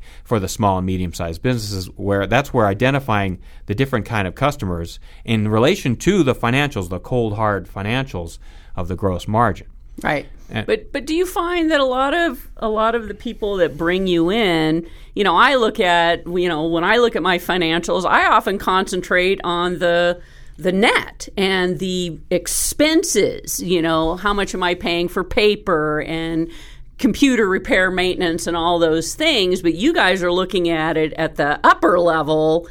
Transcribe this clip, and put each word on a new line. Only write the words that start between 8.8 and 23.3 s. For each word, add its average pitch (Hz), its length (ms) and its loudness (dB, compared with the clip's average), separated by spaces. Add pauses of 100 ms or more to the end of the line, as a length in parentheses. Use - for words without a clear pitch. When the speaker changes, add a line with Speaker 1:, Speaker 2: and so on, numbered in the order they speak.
Speaker 1:
the 92 80 -4
gross 92 300 -2
margin. 107 420 0 (340)
Speaker 2:
Right. 147 240 -2 (220)
Speaker 1:
And 107 180 -6
Speaker 2:
But, 214 260 -2
but 254 120 -6
do 311 100 -4
you 359 120 0
find 349 440 -2
that 302 80 2
a 277 60 2
lot 262 300 0
of, 339 420 -2
a 220 120 -4
lot 220 260 0
of 220 140 -4
the - 60 -10
people 208 440 -6
that 156 180 2
bring 175 300 0
you 170 240 2
in, 165 560 2 (280)
you 202 80 -2
know, 175 140 4
I 262 200 6
look 226 220 2
at, 170 480 2
you 180 220 -2
know, 160 180 -2
when 165 160 0
I 208 140 4
look 233 180 4
at 185 80 -2
my 175 140 2
financials, 175 720 0
I 359 200 4
often 226 320 2
concentrate 185 880 0
on 175 340 -2
the, 175 420 2 (360)
the 156 160 -2
net 240 640 0
and 185 420 0
the 180 400 -4 (120)
expenses, - 1300 0